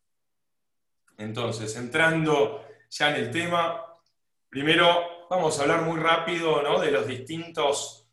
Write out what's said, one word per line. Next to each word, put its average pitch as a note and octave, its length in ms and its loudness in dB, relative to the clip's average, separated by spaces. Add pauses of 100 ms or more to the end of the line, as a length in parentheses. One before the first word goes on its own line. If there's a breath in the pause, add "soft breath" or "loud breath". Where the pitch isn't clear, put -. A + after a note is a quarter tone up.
(1160)
Entonces, A2 580 -6
entrando D3+ 880 0 (240 loud breath)
ya D3 200 0
en C#3+ 140 0
el A#2 80 -6
tema, E3+ 540 -2 (640)
primero E3 840 2
vamos D#3+ 300 0
a C#3+ 40 0
hablar E3 180 2
muy D#3+ 180 -2
rápido, E3 640 0
¿no?, D#3+ 180 2
de D#3 120 0
los C3+ 140 0
distintos D3+ 1080 -4